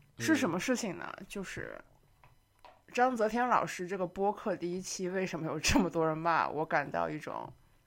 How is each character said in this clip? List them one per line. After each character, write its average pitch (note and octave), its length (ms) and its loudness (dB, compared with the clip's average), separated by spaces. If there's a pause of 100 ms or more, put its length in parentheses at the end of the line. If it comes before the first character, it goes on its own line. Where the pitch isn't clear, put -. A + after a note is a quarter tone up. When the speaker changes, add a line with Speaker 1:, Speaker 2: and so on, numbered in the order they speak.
(180)
Speaker 1:
嗯。 A#2 60 -8
Speaker 2:
是 D4+ 120 4
什 - 120 2
么 E3+ 120 -2
事 B3 160 0
情 F#3+ 220 -6
呢？ C2+ 120 -10 (160)
就 G3+ 160 -8
是 - 380 -10 (1120)
章 B3+ 220 4
泽 A3 140 4
天 A#3+ 200 2
老 A3 180 4
师 F3+ 200 -6
这 F#3 120 -4
个 F#3 80 0
播 G3 260 0
客 G3+ 240 -2
第 F3 180 -4
一 F#3 60 -4
期 F#3 280 -6
为 F#3+ 180 0
什 F3 120 -4
么 D#3 80 -2
有 D3+ 140 -2
这 - 180 6
么 F3 120 4
多 E3 160 2
人 D#3 100 2
骂， D#3+ 320 2
我 D3+ 160 -2
感 D3 260 0
到 E3+ 180 0
一 D3+ 100 -6
种， - 340 -8 (340)